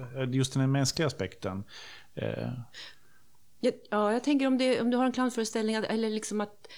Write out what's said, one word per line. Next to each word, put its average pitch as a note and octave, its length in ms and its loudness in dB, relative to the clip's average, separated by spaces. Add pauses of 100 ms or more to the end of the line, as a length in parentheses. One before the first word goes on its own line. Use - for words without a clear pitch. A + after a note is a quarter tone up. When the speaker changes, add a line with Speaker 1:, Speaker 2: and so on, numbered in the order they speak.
(300)
Speaker 1:
Just C3 220 2
den C#3 80 2
här C3 80 4
mänskliga C#3 380 2
aspekten. F#2+ 580 -4 (500)
Eh. - 340 -4 (1160)
Speaker 2:
Ja, B3 60 4 (200)
ja, G#3 220 2
jag A#3+ 120 0
tänker C4+ 220 4
om C4 120 4
det, B3+ 220 4
om A#3 100 2
du B3 60 4
har B3+ 80 4
en B3 80 2
clownföreställning, A3+ 640 0
att, A3 80 0
eller, A3 260 0
liksom, G#3+ 300 -2
att - 380 -8